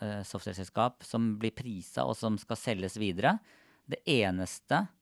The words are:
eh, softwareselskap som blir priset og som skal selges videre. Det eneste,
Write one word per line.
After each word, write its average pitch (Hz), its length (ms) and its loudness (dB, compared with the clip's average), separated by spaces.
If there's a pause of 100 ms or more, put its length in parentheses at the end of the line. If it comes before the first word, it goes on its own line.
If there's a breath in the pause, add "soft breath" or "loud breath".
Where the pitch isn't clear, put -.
eh, 104 200 -4
softwareselskap 101 800 -2
som 113 360 0
blir 110 140 0
priset 120 520 -4
og 120 120 0
som 110 220 0
skal - 180 -6
selges 95 400 -2
videre. 107 440 2 (480 soft breath)
Det - 180 -6
eneste, 117 800 2 (140)